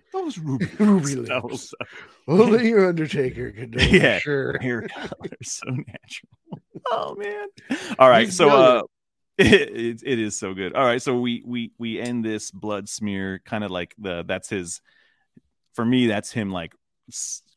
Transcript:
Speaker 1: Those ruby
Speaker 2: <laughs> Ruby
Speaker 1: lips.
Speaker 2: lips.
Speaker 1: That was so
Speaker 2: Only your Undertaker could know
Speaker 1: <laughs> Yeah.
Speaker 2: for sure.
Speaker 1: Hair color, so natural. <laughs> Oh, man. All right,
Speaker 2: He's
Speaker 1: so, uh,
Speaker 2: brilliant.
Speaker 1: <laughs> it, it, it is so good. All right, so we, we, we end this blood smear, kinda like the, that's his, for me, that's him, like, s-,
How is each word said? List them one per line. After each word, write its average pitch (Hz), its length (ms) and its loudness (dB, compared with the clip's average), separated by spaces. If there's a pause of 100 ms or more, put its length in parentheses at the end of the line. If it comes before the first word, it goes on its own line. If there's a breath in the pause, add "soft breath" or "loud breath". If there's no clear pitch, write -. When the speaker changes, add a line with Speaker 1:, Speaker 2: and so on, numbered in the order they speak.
(120)
Speaker 1:
Those 359 260 -8
ruby 135 280 -4
Speaker 2:
<laughs> - 140 -14
Ruby 185 360 4
Speaker 1:
lips. - 0 -
Speaker 2:
lips. 117 140 -8
Speaker 1:
That 123 160 -4
was - 240 -12
so - 60 -18 (520 loud breath)
Speaker 2:
Only 220 400 6
your 202 220 4
Undertaker 127 640 -4
could 113 200 -14
know 127 100 2
Speaker 1:
<laughs> - 20 6
Yeah. 131 320 6
Speaker 2:
for - 60 -4
sure. 135 360 -2
Speaker 1:
Hair 127 300 -4
color, - 400 -12 (140)
so - 260 -12
natural. - 600 -12 (220)
<laughs> - 400 -12
Oh, - 240 -6
man. 415 320 -10 (500 loud breath)
All 131 120 10
right, 117 160 8
Speaker 2:
He's 180 100 -8
Speaker 1:
so, 170 140 6
uh, 127 320 6
Speaker 2:
brilliant. - 80 -10 (460)
Speaker 1:
<laughs> - 20 -2
it, 160 380 4
it, 117 300 -4
it 131 140 0
is 107 180 -4
so 95 160 -6
good. 95 220 -6
All 135 100 2
right, 123 160 2
so 123 180 0
we, 120 240 -4
we, 117 360 -8
we 113 200 -6
end 120 240 -4
this 110 280 -6
blood 101 360 -8
smear, 98 520 -6
kinda 104 280 -8
like 90 300 -8
the, 87 300 -8
that's 92 220 -6
his, 90 300 -8 (960 soft breath)
for 120 100 -4
me, 123 240 2
that's 107 240 -2
him, 104 200 -4
like, 85 240 -10 (340)
s-, - 320 -12 (160)